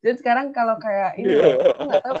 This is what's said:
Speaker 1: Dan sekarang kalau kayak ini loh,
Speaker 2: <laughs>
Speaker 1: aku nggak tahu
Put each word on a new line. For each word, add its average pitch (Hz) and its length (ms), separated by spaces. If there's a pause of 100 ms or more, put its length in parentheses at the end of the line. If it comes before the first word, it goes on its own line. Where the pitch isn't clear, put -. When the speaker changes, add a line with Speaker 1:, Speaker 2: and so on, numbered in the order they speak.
Speaker 1:
Dan 247 160
sekarang 262 320
kalau 226 240
kayak 196 400
ini 214 160
loh, 143 320
Speaker 2:
<laughs> 175 80
Speaker 1:
aku - 160
nggak 196 160
tahu 262 140